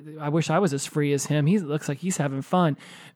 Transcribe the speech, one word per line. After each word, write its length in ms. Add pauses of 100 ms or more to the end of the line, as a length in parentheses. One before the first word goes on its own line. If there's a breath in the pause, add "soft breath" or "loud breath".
(200)
I 100
wish 220
I 80
was 140
as 120
free 280
as 120
him. 220
He 100
looks 300
like 120
he's 180
having 260
fun, 340 (380 loud breath)